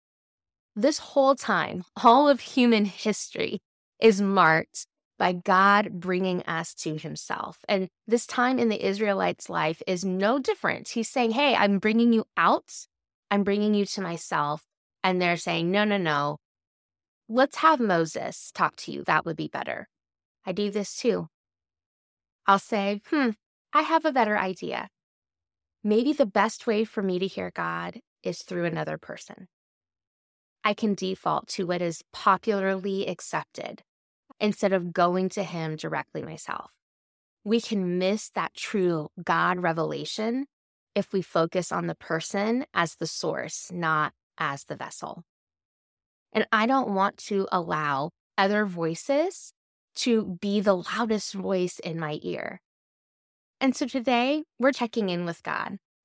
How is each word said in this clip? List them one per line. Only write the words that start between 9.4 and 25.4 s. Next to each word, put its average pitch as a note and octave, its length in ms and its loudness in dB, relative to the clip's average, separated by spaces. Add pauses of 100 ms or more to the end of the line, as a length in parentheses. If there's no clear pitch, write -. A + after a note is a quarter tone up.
life D#3+ 380 -2
is F#3 180 -2
no G3+ 360 2
different. - 480 -2
He's A3+ 200 -4
saying, A#3+ 220 0
"Hey, C4 240 2
I'm G3+ 240 4
bringing A3+ 340 4
you A3 120 4 (120)
out. - 520 0 (420)
I'm G3+ 140 2
bringing G#3 300 2
you G3+ 120 2
to - 140 -8
myself." D#3 680 -4 (380)
And F#3 180 2
they're F3 140 2
saying, E3 340 -2
"No, G#3 140 4
no, G#3 120 2
no. D3+ 420 0 (880)
Let's B3+ 300 2
have D#4 200 4
Moses E3+ 760 -2
talk D#3+ 240 -2
to - 140 -12
you. C#3+ 140 -8
That D#3 200 2
would D#3 120 -6
be D#3 100 -6
better." - 420 -8 (560)
I F#3+ 60 -8
do G3+ 220 -2
this G3+ 240 -6
too. F3+ 320 0 (1160)
I'll G3 120 6
say, G3+ 420 -2 (100)
"Hmm, C#4 200 2 (420)
I D4+ 100 4
have D#4+ 220 0
a D#4 80 2
better G#3+ 240 2
idea. - 520 -4 (960)